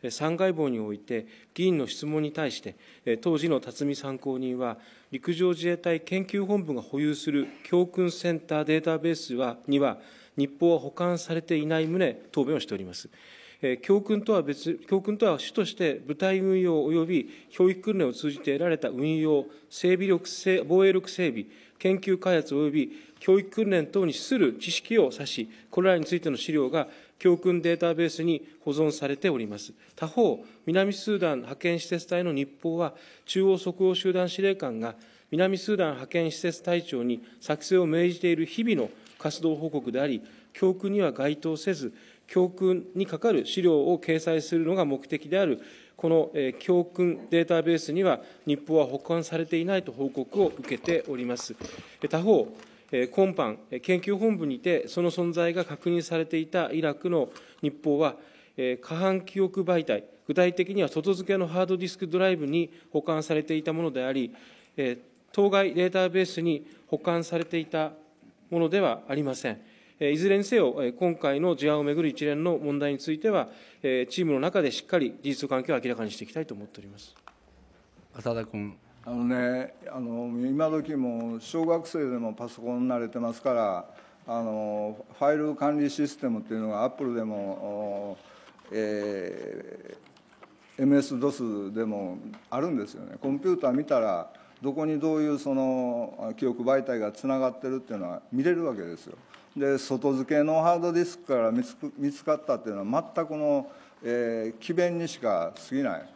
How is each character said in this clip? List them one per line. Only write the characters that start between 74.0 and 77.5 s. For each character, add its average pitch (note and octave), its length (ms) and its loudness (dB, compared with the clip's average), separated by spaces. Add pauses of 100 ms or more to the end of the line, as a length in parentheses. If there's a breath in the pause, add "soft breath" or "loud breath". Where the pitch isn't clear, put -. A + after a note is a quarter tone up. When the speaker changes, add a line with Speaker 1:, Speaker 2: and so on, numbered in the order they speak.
Speaker 1:
ー、 - 20 -12
チ F#3 120 -2
ー - 20 2
ム D3+ 80 2
の C3 60 2
中 F3 240 2
で C3 80 2
し - 120 -8
っ - 40 -20
か F3+ 100 0
り C3+ 240 0
事 C#3+ 80 -4
実 C3+ 200 -4
関 C3 140 0
係 D#3+ 80 -2
を C3 100 2
明 B2+ 100 -4
ら A#2+ 40 -2
か A#2 80 -6
に G#2 60 -6
し - 80 -12
て A2+ 60 -12
い A2 40 -14
き - 60 -20
た D#3+ 80 -6
い D3+ 60 -8
と A2+ 80 -10
思 G2+ 100 -14
っ - 20 -20
て - 120 -20
お - 20 -18
り G2+ 80 -20
ま G#2 80 -20
す。 - 180 -20 (1000)